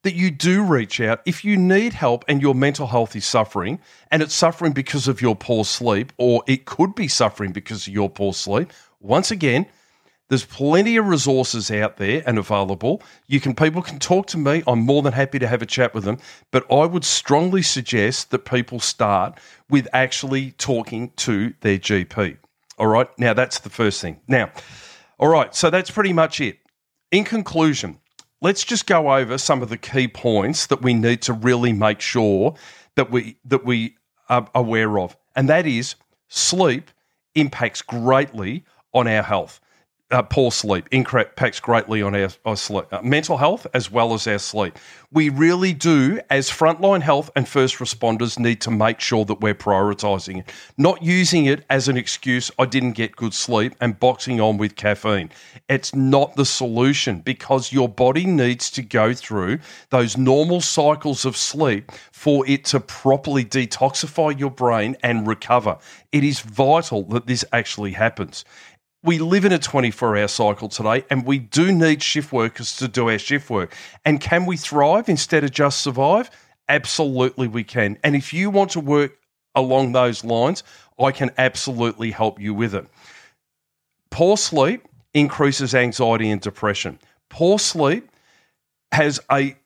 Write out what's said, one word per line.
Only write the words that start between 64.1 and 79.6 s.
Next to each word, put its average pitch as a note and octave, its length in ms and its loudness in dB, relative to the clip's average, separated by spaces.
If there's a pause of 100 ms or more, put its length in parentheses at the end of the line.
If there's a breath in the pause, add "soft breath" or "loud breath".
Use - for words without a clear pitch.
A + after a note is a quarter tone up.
your C#3 120 -4
brain A#2+ 520 0
and A#2 240 0
recover. A2 520 0 (340 loud breath)
It D3 100 2
is C#3+ 180 0
vital C3+ 640 0
that A2+ 220 -4
this B2 260 -2
actually G#2+ 400 -4
happens. G#2+ 520 -4 (640 loud breath)
We E3+ 120 2
live F3+ 260 2
in G3 80 4
a E3+ 60 2
twenty-four A#2+ 580 -2
hour G#2 120 0
cycle G#2 420 -2
today, A2+ 400 -2
and C3 160 0
we C#3 120 0
do D#3 320 2
need D#3+ 320 2
shift D3 300 -4
workers A2+ 460 -4
to C3 100 -4
do A#2 220 0
our A2 80 0
shift C#3 320 -6
work. F#2 240 -4 (320 loud breath)
And D3+ 120 2
can F3 280 0
we F3+ 100 -2
thrive D#3+ 540 2
instead D3+ 340 0
of C#3 60 -2
just C#3 320 0
survive? D3 480 0 (400 soft breath)
Absolutely C3 760 0
we A2 180 -4
can. G#2 380 -2
And D3 140 2
if - 160 -4
you F#3 160 -2
want G3 220 0
to E3+ 100 -6
work C#3+ 380 0 (360)
along C3 380 2